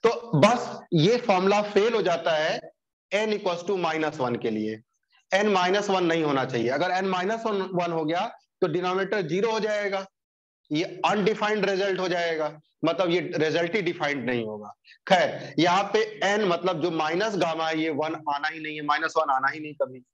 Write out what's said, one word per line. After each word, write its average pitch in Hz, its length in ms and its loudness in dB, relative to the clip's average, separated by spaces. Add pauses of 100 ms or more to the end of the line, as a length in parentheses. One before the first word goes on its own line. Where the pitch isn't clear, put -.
तो 185 380 2
बस 226 400 4 (120)
ये 175 240 6
formula 202 460 2
fail 208 320 2
हो 214 80 2
जाता 170 340 2
है 165 240 0 (540)
n 214 240 0
equals 175 320 -4
to 196 80 0
minus 156 400 0
one 123 180 0
के 113 140 -2
लिए। 107 300 -4 (520)
n 196 140 2
minus 196 440 2
one 185 140 2
नहीं 165 180 2
होना 139 220 0
चाहिए। 117 240 -2
अगर 151 220 0 (120)
n - 20 -4
minus 190 420 -2
वन 185 460 -2
हो 165 120 -2
गया, 170 220 -2 (340)
तो 190 60 2
denominator 180 640 -2
zero 208 240 0
हो 220 80 0
जाएगा, 202 460 -2 (680)
ये 156 120 0
अनडिफाइंड 208 800 0
result 190 360 0
हो 185 80 -2
जाएगा, 165 520 -2 (240)
मतलब 180 260 2
ये 175 100 2 (140)
result 156 400 0
ही 214 80 2
defined 147 420 -2
नहीं 120 200 0
होगा। 107 280 -10 (360)
खैर, 139 500 2
यहाँ 175 380 4
पे 214 240 0 (160)
n 254 120 0
मतलब 175 340 0
जो 175 80 0
minus 170 460 -2
gamma 165 320 0
है, 160 120 -2
ये 160 100 0
वन 156 240 -2
आना 151 340 -4
ही 160 120 -8
नहीं 156 160 -8
है, 151 60 -10
माइनस 151 360 -2
वन 151 120 0
आना 131 180 2
ही 151 120 -4
नहीं 151 140 -10
कभी। 131 240 -6 (160)